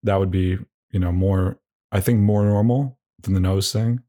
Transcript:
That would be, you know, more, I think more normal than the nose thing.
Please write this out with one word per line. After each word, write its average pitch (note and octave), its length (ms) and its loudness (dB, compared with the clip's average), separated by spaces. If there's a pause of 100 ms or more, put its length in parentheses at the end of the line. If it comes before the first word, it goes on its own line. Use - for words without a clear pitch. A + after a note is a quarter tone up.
That G2 140 0
would F#2+ 140 0
be, F#2 280 0 (320)
you F#2+ 100 -2
know, F2 120 -2
more, F#2+ 480 0 (320)
I G2+ 80 0
think A2+ 200 2
more G#2 240 2
normal A#2 540 0 (240)
than F#2+ 120 -2
the F#2 60 0
nose F#2+ 320 -2
thing. A#2 360 -2